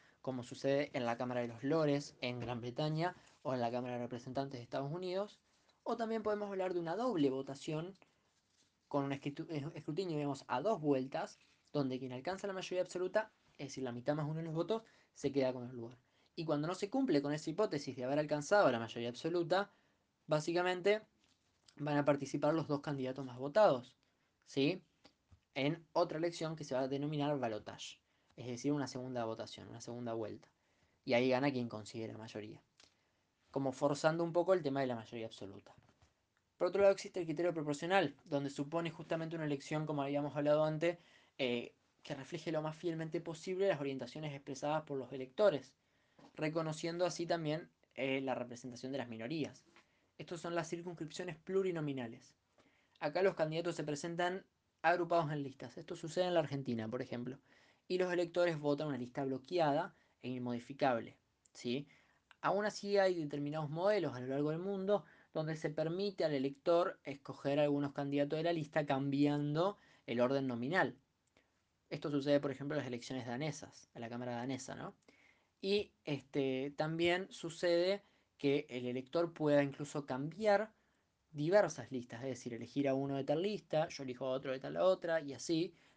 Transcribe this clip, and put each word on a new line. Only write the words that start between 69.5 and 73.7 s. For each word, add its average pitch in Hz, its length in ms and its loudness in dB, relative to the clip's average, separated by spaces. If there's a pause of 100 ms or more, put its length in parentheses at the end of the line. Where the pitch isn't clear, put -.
el 120 140 0
orden 135 260 4
nominal. 131 500 0 (920)
Esto 160 200 -4
sucede, 143 300 4
por 139 100 -2
ejemplo, 139 260 -4
en - 20 0
las 123 80 -2
elecciones 120 400 -6
danesas, - 680 -6